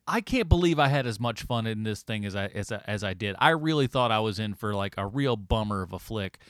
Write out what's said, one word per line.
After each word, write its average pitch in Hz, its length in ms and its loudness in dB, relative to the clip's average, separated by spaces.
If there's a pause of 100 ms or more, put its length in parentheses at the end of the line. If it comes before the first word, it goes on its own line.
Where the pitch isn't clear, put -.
I 220 140 0
can't 233 260 0
believe 170 320 4
I 143 80 6
had 139 200 2
as 107 120 -4
much 117 240 -4
fun 117 240 -2
in 110 160 -4
this 107 180 -4
thing 107 240 -4
as 98 120 -4
I, 98 100 0
as 104 240 -6
I, 104 160 -6
as 104 160 -4
I 95 100 -2
did. 98 260 -4
I 143 100 6
really 156 380 2
thought 123 240 2
I 110 80 4
was 107 200 0
in 107 140 -2
for, 104 200 -4
like, 98 240 -2
a 98 80 -2
real 127 300 0
bummer 104 460 0
of 90 100 -6
a 92 80 -6
flick. 101 400 -6 (100)